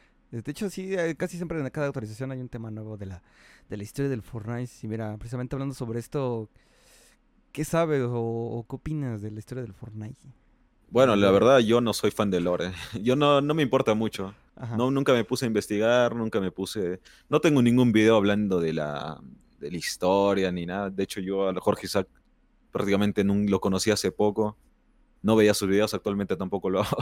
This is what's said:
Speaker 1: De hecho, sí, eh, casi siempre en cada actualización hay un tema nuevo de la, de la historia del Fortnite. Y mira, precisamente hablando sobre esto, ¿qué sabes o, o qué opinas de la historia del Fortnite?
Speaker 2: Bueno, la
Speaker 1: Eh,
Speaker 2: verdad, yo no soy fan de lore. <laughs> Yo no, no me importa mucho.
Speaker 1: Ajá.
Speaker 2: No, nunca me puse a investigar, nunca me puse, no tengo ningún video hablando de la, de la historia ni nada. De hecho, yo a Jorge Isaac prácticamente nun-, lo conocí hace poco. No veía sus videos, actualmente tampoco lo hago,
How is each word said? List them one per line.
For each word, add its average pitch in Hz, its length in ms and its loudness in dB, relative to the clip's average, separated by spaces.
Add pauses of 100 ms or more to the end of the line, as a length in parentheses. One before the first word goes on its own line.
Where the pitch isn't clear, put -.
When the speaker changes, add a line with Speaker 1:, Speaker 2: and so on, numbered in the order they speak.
(320)
Speaker 1:
De 117 180 -10
hecho, 185 200 -6
sí, 190 260 -6
eh, 165 220 -2
casi 180 180 -6
siempre 170 240 -6
en 131 120 -6
cada 147 160 -4
actualización 131 440 -8
hay 131 80 -8
un 127 80 -10
tema 113 240 -12
nuevo 107 240 -12
de 101 100 -12
la, 92 160 -12 (480)
de 104 60 -8
la 101 80 -8
historia 139 260 -4
del 123 120 -4
Fortnite. 120 500 -10 (100)
Y - 60 -10
mira, 110 300 -6
precisamente 123 400 -8
hablando 139 180 -6
sobre 117 240 -6
esto, 117 500 -6 (1000)
¿qué 151 140 -6
sabes 156 380 0
o, 120 180 -2
o 117 480 -6
qué 135 60 -10
opinas 131 460 -6
de 107 100 -10
la 107 80 -12
historia 123 240 -12
del 107 100 -14
Fortnite? 107 460 -14 (720)
Speaker 2:
Bueno, 123 260 6
la 101 140 6
Speaker 1:
Eh, - 20 8
Speaker 2:
verdad, 117 280 8
yo 117 220 4
no 113 120 0
soy 104 180 0
fan 104 200 0
de 90 100 0
lore. 87 300 -2
<laughs> 92 300 -12
Yo 123 140 2
no, 143 260 4
no 147 120 -2
me 160 100 0
importa 131 300 2
mucho. 104 400 -4 (220)
Speaker 1:
Ajá. 113 220 -10
Speaker 2:
No, 127 140 0
nunca 139 220 2
me 117 100 4
puse 127 220 -4
a - 20 -2
investigar, 113 680 2
nunca 113 260 -4
me 92 100 -4
puse, 92 480 -6 (300)
no 151 100 2
tengo 151 220 4
ningún 120 300 4
video 110 260 6
hablando 101 420 2
de 80 140 0
la, 73 480 -6 (380)
de 73 120 -10
la 87 60 -8
historia 98 720 2
ni 87 140 -6
nada. 98 240 -6
De 95 140 -4
hecho, - 180 -6
yo 95 280 -2
a 92 100 -2
Jorge 101 280 0
Isaac 95 200 -2 (640)
prácticamente 101 520 2
nun-, 101 260 2
lo 98 120 4
conocí 95 280 0
hace 101 220 0
poco. 104 460 0 (640)
No 107 120 4
veía 104 180 8
sus 101 160 -2
videos, 104 240 2
actualmente 101 420 -4
tampoco 92 340 -4
lo 95 120 2
hago, - 200 -2